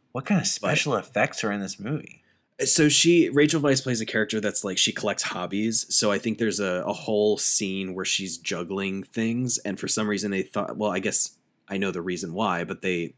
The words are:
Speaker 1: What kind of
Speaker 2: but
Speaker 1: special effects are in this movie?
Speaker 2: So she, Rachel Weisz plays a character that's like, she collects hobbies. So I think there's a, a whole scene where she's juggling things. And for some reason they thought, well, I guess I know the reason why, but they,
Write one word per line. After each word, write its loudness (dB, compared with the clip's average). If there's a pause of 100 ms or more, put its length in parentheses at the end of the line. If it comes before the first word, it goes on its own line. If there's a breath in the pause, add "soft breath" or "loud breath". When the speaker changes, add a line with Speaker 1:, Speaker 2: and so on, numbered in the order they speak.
(120)
Speaker 1:
What -6
kind 4
of 0
Speaker 2:
but -2
Speaker 1:
special 0
effects 0
are 0
in -2
this -8
movie? -8 (420)
Speaker 2:
So 6
she, 6
Rachel 4
Weisz 4
plays 0
a -4
character 0
that's 0
like, -4
she 2
collects -2
hobbies. -2
So 2
I 2
think -2
there's 0
a, -2
a -2
whole 0
scene -2
where -6
she's -4
juggling -4
things. -2
And -6
for -6
some 0
reason -2
they 0
thought, -6
well, -2
I -2
guess -2 (320)
I -6
know -2
the -4
reason -6
why, -2
but -8
they, -2